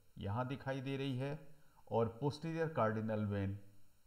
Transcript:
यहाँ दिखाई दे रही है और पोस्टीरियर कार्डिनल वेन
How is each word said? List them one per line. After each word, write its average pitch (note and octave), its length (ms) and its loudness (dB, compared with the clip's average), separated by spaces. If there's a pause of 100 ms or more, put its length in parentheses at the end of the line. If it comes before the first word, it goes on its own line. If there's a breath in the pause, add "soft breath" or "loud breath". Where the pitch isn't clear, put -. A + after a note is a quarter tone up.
(180)
यहाँ G#2 300 -2
दिखाई C3+ 320 -4
दे C3+ 160 -2
रही C3+ 200 -2
है C#3+ 220 -2 (520 loud breath)
और A2+ 180 6 (120)
पोस्टीरियर D#3+ 480 0
कार्डिनल A2 580 2
वेन G2+ 320 2 (480)